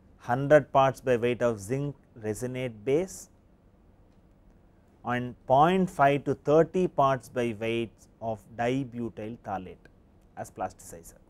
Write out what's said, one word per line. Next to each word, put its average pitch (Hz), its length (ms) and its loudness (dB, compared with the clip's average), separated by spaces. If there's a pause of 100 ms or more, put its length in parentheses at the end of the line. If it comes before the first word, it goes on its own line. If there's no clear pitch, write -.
(200)
hundred 139 520 2
parts 135 300 2
by 123 160 2
weight 120 240 -2
of 117 180 0
zinc 135 360 -6 (260)
resinate 113 640 -8
base, 160 460 -2 (1700)
and 123 300 -6 (140)
point 180 420 4
five 143 360 2
to 135 100 0
thirty 160 520 2
parts 135 420 -2
by 120 300 -4
weight 113 300 -4 (320)
of 110 220 -8 (120)
dibutyl 120 840 -6
phthalate 92 380 -10 (600)
as 110 120 -12
plasticizer. - 680 -12 (140)